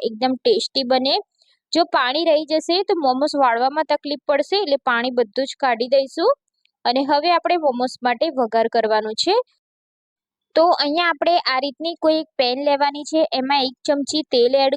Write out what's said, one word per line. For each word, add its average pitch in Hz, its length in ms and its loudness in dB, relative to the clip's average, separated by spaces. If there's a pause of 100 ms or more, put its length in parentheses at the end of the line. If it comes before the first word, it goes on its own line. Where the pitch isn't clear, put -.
એકદમ 247 280 -2
ટેસ્ટી 247 540 0
બને. 262 240 0 (580)
જો 330 100 2 (140)
પાણી 285 320 0
રહી 302 220 2
જશે 330 260 0 (140)
તો 381 140 0
મોમોસ 262 360 0
વાળવામાં 262 500 0
તકલીફ 294 380 -4
પડશે, 302 320 0
એટલે 285 180 -2 (120)
પાણી 240 280 -2
બધું 247 320 -2
જ - 140 -16
કાઢી 240 300 -2
દઈશું. 320 360 0 (540)
અને 254 160 0 (100)
હવે 302 240 2
આપણે 339 300 0
મોમોસ 247 320 -2 (100)
માટે 247 180 0 (140)
વઘાર 226 260 0 (120)
કરવાનો 220 360 0 (120)
છે. 370 100 2 (1200)
તો 320 60 6 (160)
અહીંયા 320 320 0
આપણે 320 200 0 (200)
આ 262 100 0
રીતની 285 300 -6 (120)
કોઈ 311 200 4
એક - 40 -14 (120)
પેન 254 260 0
લેવાની 285 460 0
છે, 320 100 2 (160)
એમાં 269 300 0
એક 262 100 -10 (100)
ચમચી 285 320 -2 (140)
તેલ 247 300 4
એડ 269 140 0